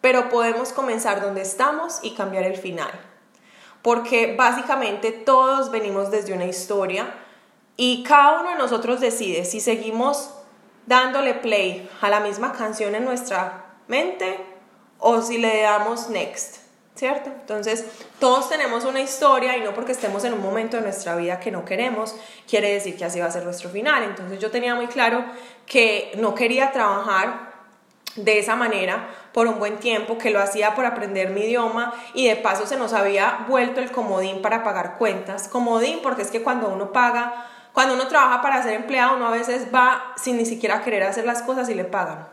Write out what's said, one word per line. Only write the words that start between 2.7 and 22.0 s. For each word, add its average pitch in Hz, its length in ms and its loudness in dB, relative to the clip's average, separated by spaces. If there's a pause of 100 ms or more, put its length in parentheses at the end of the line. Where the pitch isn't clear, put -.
Porque 233 560 2
básicamente 247 760 0
todos 262 580 4
venimos 196 400 -2
desde 202 220 -2
una 180 140 -2
historia 190 680 -4 (640)
y 247 260 0
cada 294 380 6
uno 349 100 -4
de 349 60 -4
nosotros 240 440 0
decide 202 440 -2
si 214 160 -6
seguimos 226 760 -2 (520)
dándole 262 480 4
play 196 540 0 (120)
a 208 80 0
la 208 100 4
misma 208 340 -2
canción 214 440 -4
en 233 80 -2
nuestra 196 600 -4 (200)
mente 269 580 -4 (540)
o 233 240 4
si 233 160 -2
le 220 240 4
damos 214 460 2
next, 180 480 -6 (400)
¿cierto? 277 340 -2
Entonces, 220 540 -4 (340)
todos 269 300 6
tenemos 254 360 0
una 262 160 0
historia 262 560 4
y 240 40 -2
no 208 140 -4
porque 247 180 -4
estemos 202 320 -4
en 240 80 -2
un 208 100 -4
momento 220 340 -2
de 226 60 -2
nuestra 190 320 -4
vida 175 240 -2
que 208 140 -6
no 175 120 -8
queremos, 220 520 -4 (320)